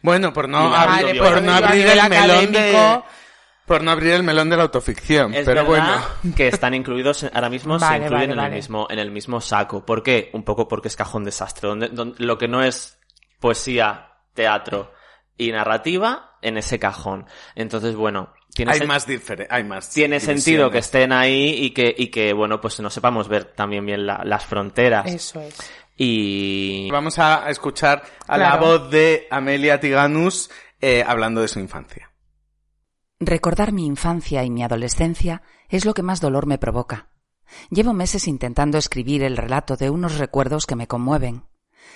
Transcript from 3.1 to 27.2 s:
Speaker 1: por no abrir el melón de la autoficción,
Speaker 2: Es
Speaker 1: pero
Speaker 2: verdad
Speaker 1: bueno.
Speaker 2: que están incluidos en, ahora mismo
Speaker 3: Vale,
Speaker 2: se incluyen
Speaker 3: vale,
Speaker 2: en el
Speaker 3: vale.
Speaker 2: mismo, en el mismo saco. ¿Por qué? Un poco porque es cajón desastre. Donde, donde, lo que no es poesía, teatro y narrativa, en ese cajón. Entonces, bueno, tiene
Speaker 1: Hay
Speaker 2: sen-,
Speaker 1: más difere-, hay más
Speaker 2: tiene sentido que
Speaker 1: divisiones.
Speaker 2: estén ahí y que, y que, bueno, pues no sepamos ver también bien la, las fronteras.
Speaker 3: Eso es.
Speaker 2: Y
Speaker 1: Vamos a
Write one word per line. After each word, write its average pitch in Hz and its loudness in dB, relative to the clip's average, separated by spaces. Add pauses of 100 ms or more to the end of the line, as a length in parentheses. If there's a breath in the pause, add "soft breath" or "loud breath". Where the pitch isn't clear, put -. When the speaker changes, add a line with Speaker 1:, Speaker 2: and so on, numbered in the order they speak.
Speaker 1:
por 160 2
no 165 0
abrir 160 2
el 180 4
melón 156 2
de 170 2
la 170 4
autoficción, 135 0
Speaker 2:
Es 143 -2
Speaker 1:
pero 147 4
Speaker 2:
verdad 165 4 (200)
Speaker 1:
bueno. 175 -2
Speaker 2:
que 139 4
están 123 0
incluidos 131 -2
en, 139 -6
ahora 120 0
mismo 151 -4
Speaker 3:
Vale, 165 2 (140)
Speaker 2:
se 147 -4
incluyen 147 -4
Speaker 3:
vale, 143 2
Speaker 2:
en 135 -4
el 120 -2
Speaker 3:
vale. 143 -4
Speaker 2:
mismo, 107 -6
en 107 -6
el 104 -6
mismo 113 -6
saco. 104 -2
¿Por 113 -2
qué? 120 2
Un 107 -8
poco 107 -2
porque 110 -6
es - -10
cajón 107 -6
desastre. 101 -8
Donde, 107 -4
donde, 120 -8
lo 117 0
que 117 -4
no 127 0
es - -4 (400)
poesía, 117 -2 (160)
teatro 104 -2 (460 soft breath)
y 117 -2
narrativa, 165 -2
en 113 -4
ese 117 -4
cajón. 98 -6 (300 loud breath)
Entonces, 113 -6
bueno, 104 -4 (200)
tiene 120 -2
Speaker 1:
Hay 151 2
Speaker 2:
sen-, 147 -2
Speaker 1:
más 143 -2
difere-, 110 -8
hay 123 -2
más 98 -12
Speaker 2:
tiene 147 0
sentido 147 2
que 120 0
Speaker 1:
divisiones. 110 -4
Speaker 2:
estén 131 2
ahí 135 2 (100)
y 131 -2
que, 120 2
y 123 -2
que, 107 0
bueno, 107 0
pues 110 -8
no 104 -8
sepamos 113 -2
ver 104 -2
también 101 -6
bien 101 -4
la, 98 -6
las 104 -2
fronteras. 104 0
Speaker 3:
Eso 175 -10
es. 151 -16 (400 loud breath)
Speaker 2:
Y 98 -4
Speaker 1:
Vamos 151 -4
a 156 2